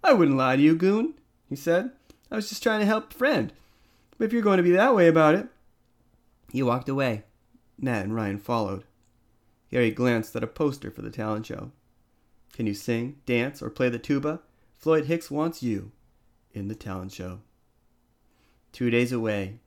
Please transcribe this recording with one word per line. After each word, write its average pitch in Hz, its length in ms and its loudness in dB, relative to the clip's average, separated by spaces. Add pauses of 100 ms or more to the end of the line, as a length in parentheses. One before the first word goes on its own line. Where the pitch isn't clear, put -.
"I 339 80 6
wouldn't 156 240 6
lie 131 200 2
to 139 60 4
you, 160 140 6
Goon," 208 380 2 (340)
he 139 80 -8
said. 180 360 -2 (380)
"I 226 60 -8
was 208 140 -6
just - 120 -12
trying 214 180 0
to 208 60 2
help 220 280 -2
a - 20 -20
friend. 233 380 0 (640)
But 220 80 -2
if 214 80 -2
you're 233 80 2
going 196 160 4
to 180 40 4
be 175 100 4
that 226 220 4
way 175 140 8
about 160 280 6
it." 202 120 -4 (1040)
He 131 100 -2
walked 123 280 0
away. 131 340 -2 (540)
Matt 120 260 -2
and 104 100 -4
Ryan 104 240 -4
followed. 101 460 -4 (840)
Gary 120 200 2
glanced 117 460 -2
at 113 80 -4
a - 20 -8
poster - 440 -4
for - 100 -18
the 107 100 -10
talent 107 360 -8
show. - 260 -12 (800)
"Can 117 140 -6
you 101 80 -4
sing, 120 500 -6
dance, 123 380 -2
or 117 80 -8
play 127 180 0
the 117 100 -4
tuba? 143 440 -4 (340)
Floyd 156 300 2
Hicks 165 240 -4
wants 151 320 -4
you 107 300 -4 (600)
in 98 160 -10
the 110 60 -8
talent 95 380 -10
show." 92 280 -14 (1300)
Two 123 180 -2
days 120 220 0
away. 107 540 -6